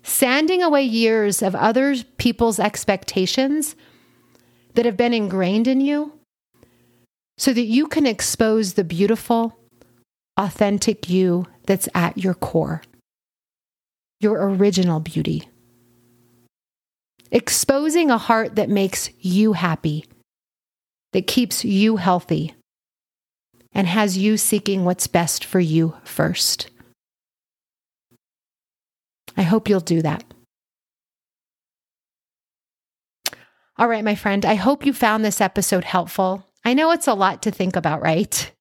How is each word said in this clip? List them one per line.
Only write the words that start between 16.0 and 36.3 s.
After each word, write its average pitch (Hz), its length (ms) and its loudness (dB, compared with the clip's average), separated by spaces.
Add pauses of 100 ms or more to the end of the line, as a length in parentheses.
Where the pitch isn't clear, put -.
Exposing 294 800 2
a 233 80 4
heart 220 380 0
that 214 140 0
makes 196 500 -2
you 202 340 2
happy, 160 520 -2 (1040)
that 185 160 -2
keeps - 360 -2
you 214 340 2
healthy, 170 580 -2 (1160)
and 185 140 0
has 196 300 0
you 214 180 2
seeking 202 480 -2
what's 180 240 -2
best - 380 -2
for - 140 0
you 160 440 2
first. - 680 -4 (2750)
I 196 60 0
hope 214 260 0
you'll 196 100 4
do 165 220 0
that. 156 240 -4 (3500)
All 233 100 2
right, 220 160 -2
my 208 120 0
friend, 202 300 -2
I 214 100 4
hope 262 300 0
you 277 60 2
found 220 320 0
this 208 160 -2
episode 190 460 0
helpful. 185 600 -2 (200)